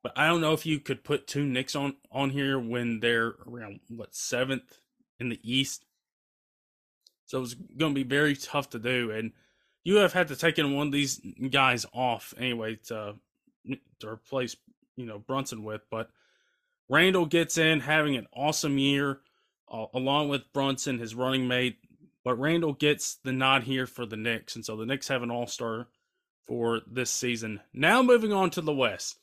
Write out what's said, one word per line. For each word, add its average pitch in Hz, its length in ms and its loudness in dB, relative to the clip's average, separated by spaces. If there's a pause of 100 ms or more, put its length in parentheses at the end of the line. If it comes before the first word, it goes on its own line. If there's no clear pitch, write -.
but - 140 -8
I 143 100 4
don't 170 140 4
know 156 120 2
if 156 140 0
you 151 140 0
could - 240 -6
put - 240 -2
two 143 160 -2
Knicks 131 320 -2
on, 139 180 -2 (160)
on 139 200 0
here 139 280 0
when 120 400 -2
they're 117 360 2 (120)
around, 110 320 -14 (100)
what, 113 280 -14
seventh 131 640 -4 (400)
in 131 80 -4
the 113 160 -6
East. 131 400 -2 (1400)
So 131 160 -4
it's 120 120 -8
gonna 143 400 -2
be 135 80 0
very 143 320 4
tough - 360 -6
to 117 100 -8
do, 120 320 0
and 110 180 -4 (540)
you 190 120 4
have 202 160 6
had 175 160 2
to 139 80 -8
take 165 220 2
in 143 160 2
one 147 140 0
of 135 40 -2
these 139 280 -2 (300)
guys 131 420 4
off 120 440 -2
anyway 113 400 -4 (100)
to, 107 280 -10 (840)
to 107 80 -12
replace, 120 480 -6 (400)
you 123 100 -10
know, 107 120 -12
Brunson 131 440 -6
with. 107 280 -8
But 110 200 -6 (800)
Randle 175 380 4
gets 165 300 2
in, 160 240 4
having 147 360 2
an 110 180 -6
awesome 143 420 0
year, 139 440 2 (520)
uh, 110 220 -8
along 139 340 2
with 139 240 -4
Brunson, 135 460 -2
his 113 160 -10
running 127 340 0
mate. 123 300 0 (440)
But 127 160 0
Randle 156 360 0
gets 147 400 0
the - 180 -6
nod 131 300 4
here 131 240 -2
for 123 180 -10
the 110 140 -8
Knicks, 113 360 -4
and 113 100 -12
so 110 120 -8
the 110 80 -6
Knicks 135 240 -4
have 131 140 0
an 120 80 -4
all-star 120 580 -6 (580)
for 117 400 0
this 123 240 -4
season. 113 500 -4 (120)
Now 202 300 4
moving 240 300 6
on 190 180 4
to 180 100 -6
the 156 140 -2
West. 117 480 -2